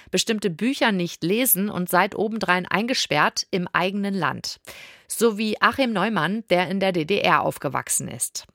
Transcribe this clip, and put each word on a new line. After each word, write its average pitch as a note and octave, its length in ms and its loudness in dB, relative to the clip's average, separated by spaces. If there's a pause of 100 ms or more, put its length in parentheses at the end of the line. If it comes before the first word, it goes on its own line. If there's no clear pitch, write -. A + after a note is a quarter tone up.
bestimmte G#3 400 0
Bücher A#3 440 0
nicht F3 280 -4
lesen G#3 480 0
und F3+ 200 -4
seid F#3 260 2
obendrein F#3+ 500 0
eingesperrt G3 880 0
im F3+ 220 -2
eigenen G3 400 0
Land. D3 480 -4 (480)
So A3 280 2
wie G#3+ 240 -2
Achim A#3+ 300 2
Neumann, G3+ 580 0
der F3+ 200 2
in G3 100 -2
der F#3+ 140 2
D E3+ 100 0
D G3 160 0
R E3 220 4
aufgewachsen C3 680 -2
ist. - 480 -8